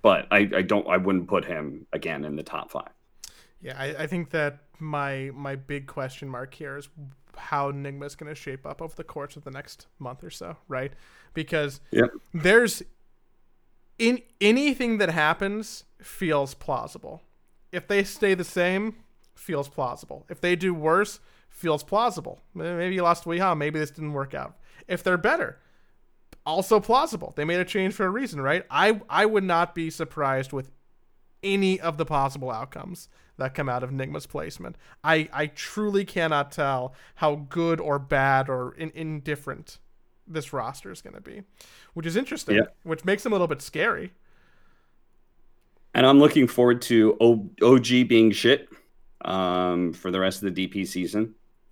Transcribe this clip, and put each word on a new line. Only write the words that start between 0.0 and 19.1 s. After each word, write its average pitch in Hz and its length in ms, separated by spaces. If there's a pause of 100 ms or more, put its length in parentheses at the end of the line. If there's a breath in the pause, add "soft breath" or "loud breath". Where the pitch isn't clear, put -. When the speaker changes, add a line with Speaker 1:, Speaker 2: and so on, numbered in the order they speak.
Speaker 1:
but 98 300
I, 101 240
I 95 60
don't, 98 260
I 90 100
wouldn't 92 300
put 92 180
him 73 480
again 76 320
in 73 100
the 76 80
top - 280
five. - 180 (720 loud breath)
Speaker 2:
Yeah, 131 160
I, 143 260
I 156 40
think 170 240
that 147 280 (200)
my, 139 540
my 139 220
big 135 320
question 135 420
mark 131 240
here 139 240
is 143 120 (460)
how 139 360
Nigma's 139 440
gonna 151 200
shape 135 300
up 143 160
over 165 140
the 170 80
course - 340
of 143 60
the 135 80
next - 360 (120)
month 127 240
or 175 60
so, - 280 (100)
right? 131 240 (420 soft breath)
Because 151 460 (120)
Speaker 1:
Yep. 120 180 (240)
Speaker 2:
there's 196 500 (1120)
in, 240 240 (200)
anything 247 560
that 196 120
happens 170 760 (160)
feels 143 520
plausible. - 680 (500)
If 175 160
they 202 160
stay 196 300
the 180 100
same, 185 540 (380)